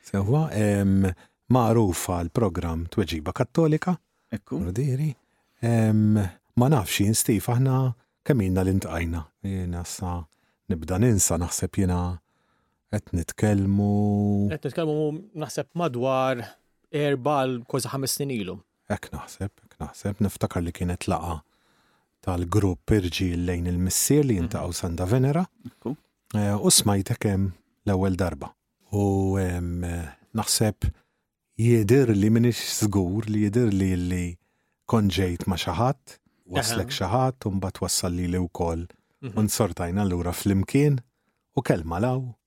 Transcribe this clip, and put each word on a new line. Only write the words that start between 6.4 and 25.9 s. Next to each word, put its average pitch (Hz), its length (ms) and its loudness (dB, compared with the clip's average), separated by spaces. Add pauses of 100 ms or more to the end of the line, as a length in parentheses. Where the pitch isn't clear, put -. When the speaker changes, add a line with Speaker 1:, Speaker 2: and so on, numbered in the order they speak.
Speaker 1:
nafx 117 320 2
jien, 104 140 4
Steve, 107 280 0
aħna 131 360 2 (460)
kemm 120 200 2
ilna 92 180 2
li 95 120 2
ntqajna. 82 480 -4 (180)
Jiena 92 420 -6
sa 87 300 -8 (560)
nibda 90 300 -4
ninsa, 104 400 4
naħseb - 360 -4
jiena 90 240 2 (880)
qed - 260 -8
nitkellmu 98 760 2 (560)
Speaker 3:
Qed 123 180 -4
nitkellmu 151 440 -2 (360)
naħseb - 320 -8
madwar 131 640 0 (540)
erba' 143 480 0
għal 131 160 -2 (100)
kważi 127 240 -4
ħames 135 240 -4
snin 139 160 -6
ilu. 98 240 -6 (300)
Speaker 1:
Hekk - 260 -6
naħseb, - 400 -10
hekk - 320 -20
naħseb. - 400 -6
Niftakar 92 400 -2
li 85 80 -4
kienet 87 400 -4
laqa 80 300 -4 (840)
tal-grupp 90 720 0
Irġiel 90 480 0
lejn 87 240 -2
il-Missier 92 560 2
li 120 160 2
jintaqgħu 82 320 -4
Speaker 2:
Mhm. - 80 -8
Speaker 1:
Santa 87 260 -4
Venera. 131 380 2 (220)
Speaker 2:
Ekku. - 320 -10 (340)